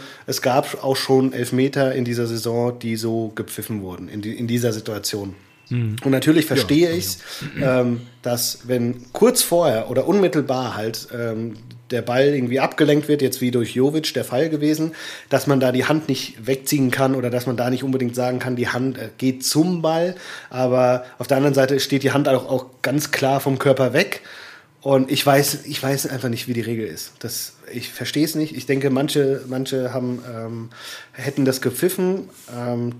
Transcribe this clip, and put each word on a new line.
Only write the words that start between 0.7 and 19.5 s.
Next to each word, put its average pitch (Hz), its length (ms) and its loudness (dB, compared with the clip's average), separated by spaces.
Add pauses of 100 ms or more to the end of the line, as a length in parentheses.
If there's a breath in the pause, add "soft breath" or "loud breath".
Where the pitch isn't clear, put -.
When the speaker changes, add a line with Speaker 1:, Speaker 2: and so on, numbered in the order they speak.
Speaker 1:
auch 135 140 0
schon 131 360 2
Elfmeter 131 640 0
in 131 100 0
dieser 120 220 -2
Saison, 117 540 -2
die 117 160 -4
so 113 400 -2
gepfiffen 107 460 -6
wurden, 90 260 -10
in 104 140 -8
die, 107 140 -6
in 117 120 -4
dieser 117 240 0
Situation. 104 640 -6 (320)
Speaker 2:
Mhm. 117 340 -2
Speaker 1:
Und 135 80 2
natürlich 151 380 4
Speaker 2:
Ja, 127 80 0
Speaker 1:
verstehe 143 320 4
Speaker 2:
also. 170 100 -2
Speaker 1:
ich's, - 200 -6 (440 loud breath)
ähm, 127 380 2 (220)
dass 120 440 -4
wenn 123 460 -2
kurz 247 300 2
vorher 147 460 2
oder 123 200 0
unmittelbar 131 680 0
halt, 110 320 -6 (100)
ähm, 113 380 -6 (380)
der 120 100 0
Ball 123 260 4
irgendwie 131 320 2
abgelenkt 147 480 4
wird, 147 120 4
jetzt 127 200 0
wie 123 100 2
durch 117 240 0
Jovic 147 400 2
der 123 100 0
Fall 147 240 0
gewesen, 156 440 0 (360 loud breath)
dass 139 200 2
man 139 100 6
da 127 140 4
die 127 140 2
Hand 151 220 2
nicht 127 380 -4
wegziehen 135 460 2
kann 135 240 2
oder 123 140 0
dass 123 180 -2
man 120 80 0
da 123 120 0
nicht 127 140 0
unbedingt 127 320 0
sagen 123 240 0
kann, 127 160 -4
die 120 140 0
Hand, 127 280 -2
äh, 107 120 -10 (100)
geht 131 260 0
zum 170 380 2